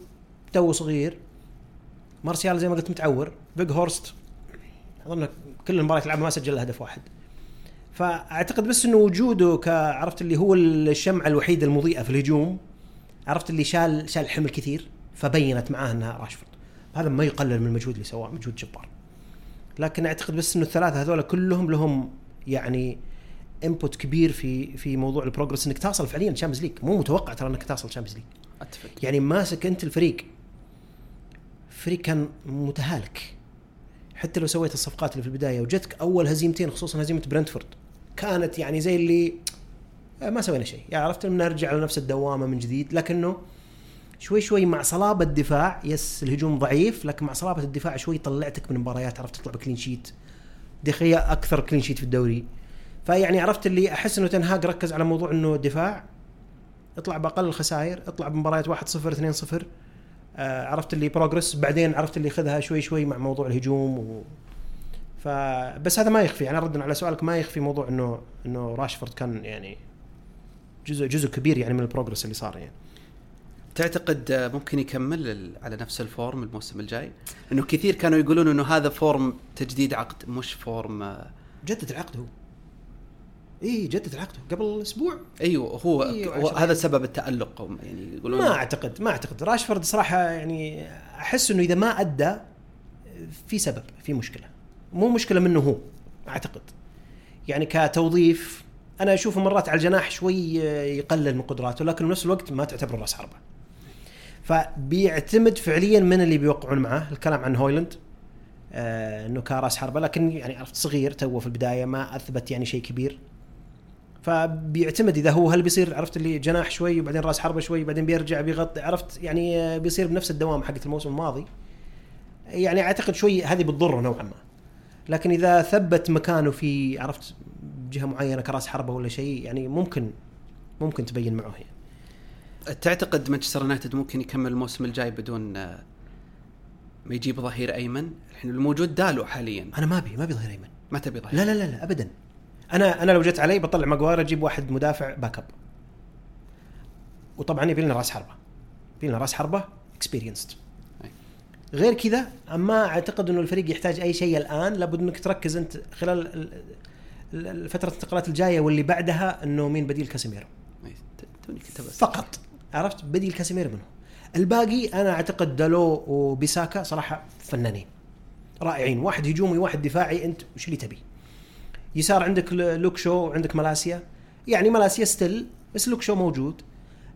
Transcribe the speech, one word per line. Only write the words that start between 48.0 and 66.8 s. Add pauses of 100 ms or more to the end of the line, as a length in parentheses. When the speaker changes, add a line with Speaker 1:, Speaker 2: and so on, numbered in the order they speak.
Speaker 1:
طلعتك
من
مباريات،
عرفت
تطلع
بكلين
شيت. (720)
دخيا
أكثر
clean
شيت
في
الدوري. (600)
فيعني
عرفت
اللي
أحس
إنه
تنهاج
ركز
على
موضوع
إنه
دفاع، (920)
اطلع
بأقل
الخسائر،
اطلع
بمباريات
واحد
صفر،
اثنين
صفر، (680)
آه،
عرفت
اللي
بروجرس،
بعدين
عرفت
اللي
خذها
شوي
شوي
مع
موضوع
الهجوم
و-، (1000)
فبس
هذا
ما
يخفي،
يعني
ردا